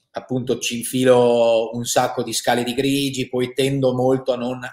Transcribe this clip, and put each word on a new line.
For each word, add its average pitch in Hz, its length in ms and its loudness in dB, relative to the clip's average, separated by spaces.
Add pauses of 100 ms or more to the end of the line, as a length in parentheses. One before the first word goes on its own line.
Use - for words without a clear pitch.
(120)
appunto 120 460 -4
ci - 200 -6
infilo 120 960 4
un 120 100 -6
sacco 127 380 0
di 117 100 -6
scale 120 300 0
di 120 120 -4
grigi, 135 540 -2
poi 123 240 -2
tendo 135 420 2
molto 131 380 0
a 123 40 0
non 123 240 -6 (120)